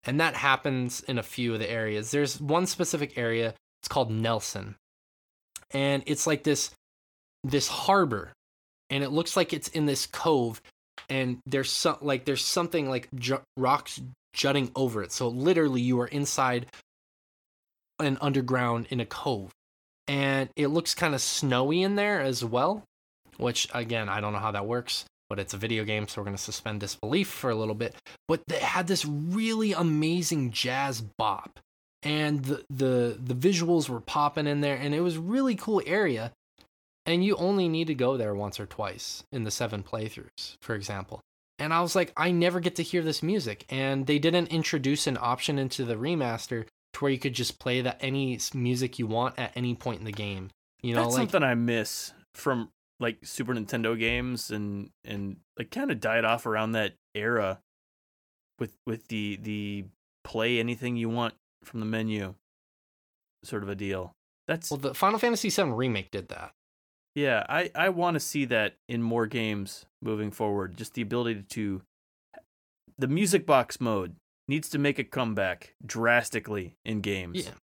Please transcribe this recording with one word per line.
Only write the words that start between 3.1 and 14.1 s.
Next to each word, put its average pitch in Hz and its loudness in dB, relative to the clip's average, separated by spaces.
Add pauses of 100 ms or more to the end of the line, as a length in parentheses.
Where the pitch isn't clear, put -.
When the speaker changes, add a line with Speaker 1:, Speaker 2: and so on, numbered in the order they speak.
Speaker 1:
area, 113 0 (280)
it's - -10
called 120 2
Nelson. 110 -2 (960)
And 139 2
it's 143 0
like 139 2
this, - 2 (720)
this 135 2
harbor, 143 2 (560)
and 139 0
it 135 -2
looks 165 2
like 170 2
it's 147 -6
in 156 0
this 139 2
cove, 123 2 (460)
and 127 -2
there's 135 0
so-, - 2
like, 135 0
there's 135 0
something, 170 0
like, 123 -2
ju-, 127 -2 (140)
rocks 131 2 (320)